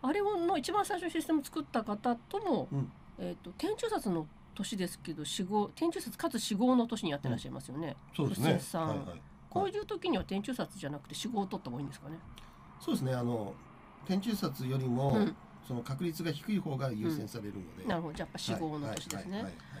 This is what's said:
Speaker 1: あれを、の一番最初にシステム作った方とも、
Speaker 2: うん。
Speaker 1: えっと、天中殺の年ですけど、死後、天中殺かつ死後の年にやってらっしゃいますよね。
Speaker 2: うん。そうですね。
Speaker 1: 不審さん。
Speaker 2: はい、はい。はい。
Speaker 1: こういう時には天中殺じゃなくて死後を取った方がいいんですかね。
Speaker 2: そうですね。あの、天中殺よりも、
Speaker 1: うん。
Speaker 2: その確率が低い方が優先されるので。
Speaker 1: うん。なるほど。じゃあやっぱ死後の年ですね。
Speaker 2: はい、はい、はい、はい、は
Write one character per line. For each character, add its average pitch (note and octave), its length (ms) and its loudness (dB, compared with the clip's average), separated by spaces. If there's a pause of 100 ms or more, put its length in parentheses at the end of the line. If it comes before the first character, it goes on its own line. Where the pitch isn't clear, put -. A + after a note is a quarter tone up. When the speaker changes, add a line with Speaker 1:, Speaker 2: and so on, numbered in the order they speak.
Speaker 1:
あ C4 100 4
れ G4+ 100 4
を、 G4+ 160 4
の F4 180 4
一 D#4 160 0
番 G4+ 120 6
最 F4+ 140 0
初 F4 60 -4
に E4 80 0
シ D#4+ 100 2
ス - 40 -2
テ E4 60 4
ム D4+ 120 4
作 - 160 -4
っ D4 40 -2
た A3+ 200 0
方 G#3+ 320 2
と - 240 -4
も、 C4 320 2
Speaker 2:
う C#3 40 0
ん。 A#3 160 0 (260)
Speaker 1:
え F3+ 200 -4
っ - 40 -18
と、 - 160 -12
天 G#4 180 2
中 A#4 120 0
殺 F#4+ 220 0
の D#3+ 160 2 (280)
年 G3+ 240 -4
で F3+ 100 2
す - 100 -8
け - 140 -8
ど、 D3+ 120 -4
死 F#3 200 -2
後、 G#3 320 2
天 E4 160 2
中 F#4+ 80 -2
殺 - 160 -6
か E4+ 140 0
つ A#3 100 -2
死 - 140 0
後 B3 200 6
の A#3+ 140 6
年 A3+ 160 -2
に E3+ 60 2
や C#3+ 80 0
っ - 20 -4
て C3+ 80 -2
ら B2 80 2
っ - 20 -2
し - 60 -6
ゃ C#3 60 -6
い - 20 -6
ま C3 80 -6
す - 80 -12
よ B2+ 80 -6
ね。 D#3 180 -4 (160)
Speaker 2:
う - 20 -20
ん。 - 40 -10
そ D3+ 80 4
う B2 60 4
で - 40 0
す F#3 40 -4
ね。 D#3 160 6
Speaker 1:
不 - 60 4
審 - 0 -
さ D#3+ 260 -2
ん。 - 20 0
Speaker 2:
は D3+ 60 0
い、 C#3+ 40 -2
は C#3 60 -6
い。 - 60 -10
は E2+ 60 -8
い。 - 40 -14 (300)
Speaker 1:
こ F#4 140 2
う G4 40 2
い G4 100 -2
う G#4+ 60 -2
時 F#4+ 240 -4
に C#4+ 80 4
は F#3 80 2
天 G3+ 180 0
中 B3+ 120 -2
殺 - 240 -4
じ D#3 80 -6
ゃ C#3 40 -2
な C#3+ 80 -4
く - 100 -14
て - 60 -10
死 - 140 -4
後 G#3+ 140 0
を F#3+ 40 0
取 G3 140 -4
っ - 20 -18
た C3 80 -6
方 A#2+ 60 -4
が C3+ 60 -2
い - 20 -2
い - 20 -4
ん - 20 -4
で C#3 60 -8
す - 60 -14
か C#3+ 80 -14
ね。 D#3+ 80 -10 (640)
Speaker 2:
そ E4 120 0
う - 20 6
で - 60 2
す - 20 0
ね。 C3 100 2
あ B2 100 2
の、 A2 320 0 (520)
天 F#3+ 140 4
中 G#3+ 140 2
殺 C3+ 320 0
よ C3 120 2
り C3 100 2
も、 B2+ 220 4
Speaker 1:
う A3 100 6
ん。 F3+ 160 4 (320)
Speaker 2:
そ B2+ 60 -2
の A#2+ 80 -2
確 C3+ 200 -4
率 E3 220 0
が D3+ 80 2
低 F3+ 220 -2
い G3 40 6
方 D3+ 180 0
が C3 140 0
優 G#2+ 240 0
先 A2 140 -4
さ A#2 100 -8
れ G#2 60 -8
る G2+ 100 -6
の F2+ 220 -8
で。 F#2 80 -12
Speaker 1:
う - 20 -2
ん。 - 20 -2
な F#3+ 80 2
る E3 60 0
ほ E3+ 60 -4
ど。 D3+ 60 -8
じ D#3+ 80 -4
ゃ - 20 -2
あ - 20 -12
や - 40 -14
っ - 20 -18
ぱ - 60 -8
死 - 160 -2
後 D3+ 240 -2
の C#3+ 100 -2
年 G#2 200 -4
で - 20 -6
す - 20 -2
ね。 - 60 -4
Speaker 2:
は - 20 -6
い、 - 40 -6
は - 40 -8
い、 F3+ 60 -4
は G3+ 40 -2
い、 A3+ 40 -2
は - 0 -
い、 - 0 -
は F#3+ 80 -4 (300)